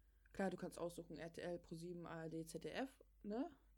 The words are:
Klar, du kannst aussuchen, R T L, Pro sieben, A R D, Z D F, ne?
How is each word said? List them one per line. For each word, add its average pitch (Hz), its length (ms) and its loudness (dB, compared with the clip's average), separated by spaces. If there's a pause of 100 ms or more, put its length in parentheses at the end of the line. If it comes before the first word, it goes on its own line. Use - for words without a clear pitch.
(340)
Klar, 196 160 6
du 185 80 0
kannst 170 200 -2
aussuchen, 170 400 -2
R 165 140 -4
T - 100 -6
L, 175 180 2
Pro 170 160 -6
sieben, 170 300 -2
A 165 180 -2
R 160 60 0
D, 160 160 0
Z 160 180 -4
D 156 60 2
F, 262 200 2 (340)
ne? 233 260 2 (280)